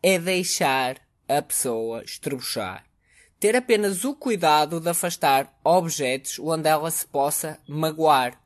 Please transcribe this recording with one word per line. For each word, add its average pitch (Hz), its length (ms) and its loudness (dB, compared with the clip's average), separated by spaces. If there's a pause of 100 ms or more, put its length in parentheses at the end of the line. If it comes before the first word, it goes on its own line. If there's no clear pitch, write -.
É 185 160 4
deixar 165 800 -2 (280)
a 139 140 2
pessoa 113 600 -4
estrubuchar. 123 840 -8 (540)
Ter 214 180 2
apenas 208 480 0
o 285 100 -2
cuidado 165 680 2
de 165 80 -2
afastar 156 760 0
objetos 151 760 0
onde 160 300 -2
ela 156 220 2
se - 160 -6
possa 147 520 -2 (100)
magoar. 151 760 2